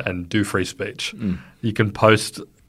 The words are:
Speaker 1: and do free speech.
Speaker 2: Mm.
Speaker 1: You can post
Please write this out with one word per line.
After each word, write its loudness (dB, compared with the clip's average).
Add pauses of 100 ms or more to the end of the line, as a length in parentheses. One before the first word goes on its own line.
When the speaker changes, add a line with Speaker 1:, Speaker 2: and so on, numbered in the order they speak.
Speaker 1:
and -4
do 2
free -2
speech. -8
Speaker 2:
Mm. -2 (240)
Speaker 1:
You 0
can 0
post 4 (300)